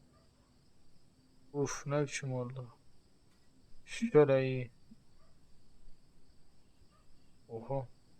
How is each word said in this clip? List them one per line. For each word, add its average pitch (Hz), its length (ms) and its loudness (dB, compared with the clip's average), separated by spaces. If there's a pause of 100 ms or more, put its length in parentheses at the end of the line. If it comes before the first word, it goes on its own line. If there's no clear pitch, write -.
(1500)
Uf, 143 340 0
ne 147 160 4
biçim 135 300 -4
oldu. 127 340 -4 (1160)
Şöyle 139 640 6
iyi. 127 240 -2 (2750)
Oho. 123 380 -4 (320)